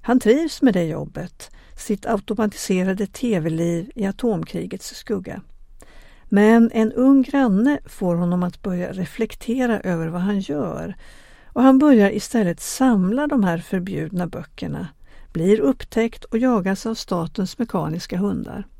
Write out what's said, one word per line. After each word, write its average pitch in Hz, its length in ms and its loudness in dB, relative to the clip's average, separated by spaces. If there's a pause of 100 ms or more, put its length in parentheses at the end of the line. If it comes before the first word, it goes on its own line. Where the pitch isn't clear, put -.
Han 247 200 2
trivs 285 420 2
med 247 120 6
det 175 100 2
jobbet, 156 640 -10 (260)
sitt - 300 -6
automatiserade 202 1000 -2
T 214 340 -2
V-liv 170 540 -2
i 208 120 -4
atomkrigets 190 880 -6
skugga. 196 480 -8 (840)
Men 226 500 6
en 220 180 2
ung 269 300 6
granne 254 640 2
får 175 320 -2
honom 180 260 0
att 175 200 -6
börja 180 300 -4
reflektera 226 880 -4
över 165 280 -4
vad 175 120 -6
han 196 200 0
gör, 170 560 -6 (500)
och - 160 -2
han 262 160 8
börjar 254 320 6
istället 196 500 -2
samla 240 680 0
de 277 180 0
här 170 140 0
förbjudna 175 680 -6
böckerna, - 600 -10 (440)
blir 196 280 4
upptäckt - 640 -2
och - 140 -4
jagas 208 480 0
av 226 80 -4
statens 185 640 -6
mekaniska 170 600 -4
hundar. 196 480 -6 (120)